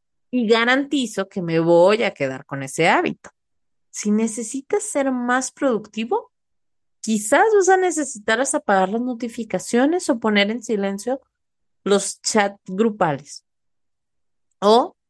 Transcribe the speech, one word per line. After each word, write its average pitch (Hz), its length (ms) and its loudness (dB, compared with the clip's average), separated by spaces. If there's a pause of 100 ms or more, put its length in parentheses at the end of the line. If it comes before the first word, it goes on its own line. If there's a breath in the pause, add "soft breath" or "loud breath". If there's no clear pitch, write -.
(300)
Y 247 160 -2
garantizo 240 800 0
que 190 140 -8
me 165 160 0
voy 175 460 4
a 190 100 -4
quedar 135 320 -6
con 139 160 -10
ese 160 260 -2
hábito. 311 420 -2 (600)
Si - 220 -4
necesitas 226 720 -4
ser 269 260 -2
más 247 400 -2
productivo, 233 800 -4 (800)
quizás 226 380 2 (100)
vas 370 140 4
a 381 80 4
necesitar 294 600 -2
hasta 277 200 -2
apagar 190 320 2
las 226 100 -2
notificaciones 247 1120 -2
o 247 80 0
poner 208 320 2
en 240 120 -6
silencio 202 600 -4 (600)
los - 380 0
chats 202 460 0
grupales. 190 800 -2 (1160)
O 233 340 4 (160)